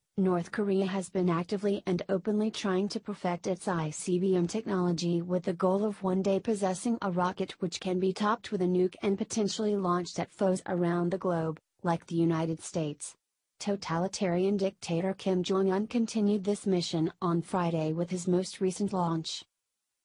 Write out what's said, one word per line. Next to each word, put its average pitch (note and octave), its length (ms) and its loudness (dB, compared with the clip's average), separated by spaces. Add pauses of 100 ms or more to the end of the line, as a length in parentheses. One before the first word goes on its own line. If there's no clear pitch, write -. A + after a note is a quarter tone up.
(180)
North F3+ 340 2
Korea G3 360 2
has F#3 220 -4
been F3+ 200 2
actively G3 560 0
and F3 240 0
openly G#3 420 0
trying F#3+ 380 0
to - 100 -4
perfect F3+ 480 -4
its F#3 220 -2
I D#3+ 220 0
C F3+ 280 0
B F#3 160 2
M F3 100 4
technology F3 760 0
with F3+ 220 -2
the F#3+ 100 -2
goal F#3+ 320 2
of G3+ 180 -4
one F#3+ 180 2
day G3 200 2
possessing G3+ 600 -2
a G3 100 -2
rocket F3+ 500 -2
which F3 180 -4
can F#3 180 -2
be F#3+ 140 2
topped G#3 400 -2
with G3 100 0
a F3+ 40 2
nuke F3+ 360 2
and G3 160 2
potentially G#3 600 0
launched F3 420 -2
at - 140 -6
foes F#3 340 2
around F3 440 2
the F#3+ 60 -2
globe, E3 420 -2 (240)
like E3+ 240 0
the E3+ 80 -4
United E3 460 0
States. D3+ 540 -6 (420)
Totalitarian F#3+ 1000 0
dictator F#3+ 560 0
Kim F#3 280 0
Jong-un G3 460 2
continued G#3+ 560 0
this G#3 240 -2
mission E3+ 440 2 (100)
on E3+ 200 2
Friday E3 520 0
with F3 160 -2
his F3+ 180 -4
most F3+ 320 0
recent F#3+ 320 0
launch. E3 540 -2 (600)